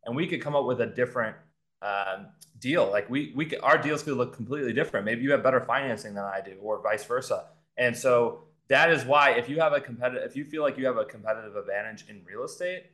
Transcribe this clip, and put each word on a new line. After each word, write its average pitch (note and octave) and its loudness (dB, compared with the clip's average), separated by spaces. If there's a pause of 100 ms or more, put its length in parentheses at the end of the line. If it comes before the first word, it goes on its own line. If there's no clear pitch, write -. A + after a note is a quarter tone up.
and A#2 -6
we E3+ -2
could E3 -4
come D3 -6
up C#3 2
with B2 0
a A2+ 2
different, A#2 -2 (480)
um, G2 -4 (320)
deal. C3 2
Like G#2 0
we, C#3 -4
we D#3 -2
could, - -6
our D3+ 8
deals C#3+ -2
could C#3+ -2
look A#2+ -2
completely B2 -4
different. A2+ -2
Maybe A#2 -2
you C3+ 2
have C3+ 4
better B2+ 4
financing A#2 -2
than G2+ -6
I G2 -6
do, F#2+ -14
or G#2 -4
vice G#2+ 0
versa. B2 -4 (300)
And A#2+ 2
so A#2+ 4 (240)
that D3+ 6
is C3+ 2
why C#3 6
if A#2+ 2
you D3 -4
have D#3 4
a C#3+ 2
competitive, B2 -4
if - -12
you D3 -6
feel D3+ -6
like C3+ 0
you C3 -2
have A#2+ 0
a G#2+ 0
competitive A2 -6
advantage G#2 -6
in G#2 -20
real G#2 -10
estate F3+ -8